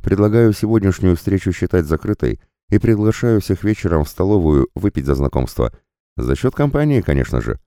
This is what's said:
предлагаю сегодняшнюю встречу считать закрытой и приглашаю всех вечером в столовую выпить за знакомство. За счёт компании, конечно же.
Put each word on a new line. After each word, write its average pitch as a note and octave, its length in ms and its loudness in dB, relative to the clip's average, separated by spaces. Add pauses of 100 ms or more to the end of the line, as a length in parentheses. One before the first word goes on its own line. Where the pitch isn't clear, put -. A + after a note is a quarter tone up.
предлагаю G#2+ 520 4
сегодняшнюю G2 600 2
встречу F#2+ 360 -2
считать F2 340 0
закрытой D2+ 540 -2 (300)
и G#2 100 4
приглашаю A2 640 2
всех - 220 -4
вечером F2 400 0
в D2 60 -6
столовую E2 680 2
выпить F2 300 -4
за C#2 100 0
знакомство. C2 580 -2 (420)
За B1 200 -2
счёт B2+ 180 -2
компании, C#3+ 480 0
конечно C2+ 400 -2
же. A1+ 260 -8